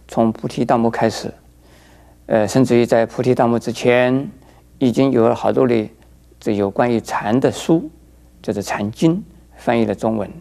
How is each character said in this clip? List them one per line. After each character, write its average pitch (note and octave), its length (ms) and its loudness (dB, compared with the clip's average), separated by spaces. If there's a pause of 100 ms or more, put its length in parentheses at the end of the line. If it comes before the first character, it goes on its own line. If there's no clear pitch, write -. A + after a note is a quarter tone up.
从 A2+ 240 0
菩 - 120 -10
提 A#2+ 200 -4
达 B2+ 120 2
摩 A2+ 140 0
开 A2+ 180 0
始， - 240 -8 (920)
呃， G#2+ 200 0
甚 C3 200 2
至 B2 120 4
于 A#2+ 80 4
在 A2+ 200 4
菩 - 160 -6
提 B2 120 2
达 A#2+ 140 2
摩 A#2 100 2
之 A2+ 140 -6
前， B2 580 0 (500)
已 B2+ 120 2
经 C3+ 200 2
有 A#2 180 4
了 A#2+ 40 2
好 A2 160 -4
多 C3 160 2
的 A#2 240 0 (480)
这 A#2 160 -4
有 G2+ 160 0
关 A#2+ 220 0
于 A2+ 80 2
禅 G#2+ 400 -2
的 C3+ 100 2
书， F3 400 -2 (520)
就 - 100 -6
是 G2+ 100 -4
禅 G#2 300 -6
经， E3 320 0 (320)
翻 A#2 240 -2
译 A2 60 2
了 G#2 100 -2
中 A2 220 -4
文， F#2+ 120 -6 (120)